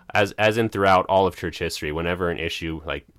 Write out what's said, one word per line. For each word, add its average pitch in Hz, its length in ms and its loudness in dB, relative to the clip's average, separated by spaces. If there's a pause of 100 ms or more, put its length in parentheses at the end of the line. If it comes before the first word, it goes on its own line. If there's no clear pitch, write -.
(140)
as, 101 180 2
as 107 260 2
in 113 100 2
throughout 98 380 4
all 95 220 4
of 87 80 -6
church - 240 -8
history, 80 320 -6
whenever 85 380 -2
an 85 80 -4
issue, 80 460 -6
like, 73 200 -8 (140)